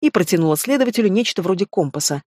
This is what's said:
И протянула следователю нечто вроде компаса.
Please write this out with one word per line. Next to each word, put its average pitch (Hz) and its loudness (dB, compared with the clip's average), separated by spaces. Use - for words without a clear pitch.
И 302 2
протянула 165 2
следователю 240 0
нечто 208 -2
вроде 180 -2
компаса. 147 -4